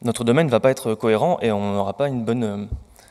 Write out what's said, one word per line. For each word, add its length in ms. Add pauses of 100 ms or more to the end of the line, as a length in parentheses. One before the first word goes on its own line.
notre 200
domaine 260
va 100
pas 100
être 240
cohérent 480
et 100
on 220
n'aura 200
pas 160
une 140
bonne, 200
euh, 220 (460)